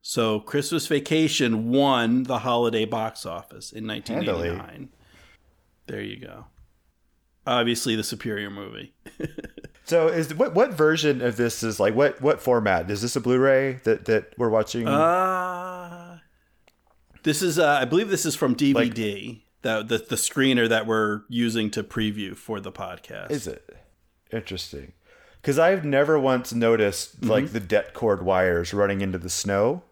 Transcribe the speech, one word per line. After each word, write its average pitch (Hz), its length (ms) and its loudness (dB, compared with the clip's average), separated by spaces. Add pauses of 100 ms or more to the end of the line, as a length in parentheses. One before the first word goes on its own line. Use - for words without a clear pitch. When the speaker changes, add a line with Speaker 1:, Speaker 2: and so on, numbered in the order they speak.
Speaker 1:
So 110 300 0
Christmas 143 480 -4
Vacation 139 840 0
won 127 540 4
the 123 160 -2
holiday 117 440 2
box 110 420 -6
office 87 460 -12
in 110 140 -12
nineteen 113 320 -6
eighty-nine. 92 260 -2
Speaker 2:
Handily. - 440 -8 (1000)
Speaker 1:
There 104 140 -8
you 104 180 -12
go. - 240 -18 (1000)
Obviously 120 520 0
the 107 80 -4
superior 104 460 -8
movie. 101 420 -14 (260)
<laughs> - 80 -8 (600)
Speaker 2:
So 165 200 4
is, 156 260 -2
what, 170 180 0
what 226 200 4
version 151 500 2
of 120 140 0
this 120 260 0
is, 110 160 -2
like, 107 160 4
what, 139 260 2
what 143 220 2
format? 104 480 2
Is 104 120 -4
this 120 120 -4
a 135 60 0
Blu-ray 131 540 4 (100)
that, 113 220 0
that - 300 0
we're 120 120 0
watching? 110 400 0
Speaker 1:
Uh, 180 1300 -2 (1040)
this 151 200 0
is, 170 160 0
uh, 147 220 4
I 127 40 2
believe 180 240 2
this 185 180 -2
is 151 80 -2
from 131 200 0
D 139 180 2
V 123 180 2
D, 110 540 -8 (180)
Speaker 2:
Like 110 260 -2
Speaker 1:
the, 113 100 0
the, 110 60 -6
the 117 120 -4
screener 127 520 2
that 110 200 2
we're 104 400 0
using 113 420 0
to 104 140 -6
preview 104 520 -4
for 107 240 -10
the 98 120 -12
podcast. - 580 -12
Speaker 2:
Is 143 160 -6
it? - 300 -14 (560)
Interesting. 90 600 -10 (500)
'Cause 143 180 0
I've 175 240 4
never 147 340 2
once 131 340 0
noticed, 113 720 2
like, 110 200 4
Speaker 1:
Mm-hmm. 101 80 -8
Speaker 2:
the 110 80 -2
det 104 340 0
cord 101 300 0
wires 92 500 2
running 101 260 2
into 95 180 -2
the 90 120 -8
snow. 104 600 0